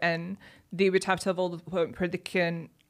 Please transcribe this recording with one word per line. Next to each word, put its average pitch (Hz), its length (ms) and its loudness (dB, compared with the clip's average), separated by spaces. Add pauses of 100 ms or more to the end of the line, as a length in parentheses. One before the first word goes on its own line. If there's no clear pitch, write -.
and 170 340 -2 (360)
they 190 180 4
would 185 140 2
have 185 160 2
to 196 100 -2
evolve 180 220 0
to 170 120 -12
the 160 60 -14
point 170 300 -2
where 185 80 0
they 170 100 -4
can 170 500 -2 (220)